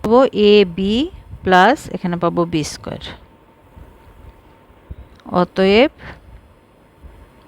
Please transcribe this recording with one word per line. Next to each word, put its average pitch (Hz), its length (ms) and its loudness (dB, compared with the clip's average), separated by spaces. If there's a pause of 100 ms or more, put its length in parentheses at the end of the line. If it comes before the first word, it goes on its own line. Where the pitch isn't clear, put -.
পাবো 226 180 2 (300)
এ 208 40 6 (240)
বি 196 160 -2 (520)
প্লাস 185 320 4 (180)
এখানে 175 280 -6
পাবো 170 180 -2 (120)
বি 160 80 -2 (120)
স্কয়ার। - 280 -14 (2500)
অতএব 196 500 0 (1600)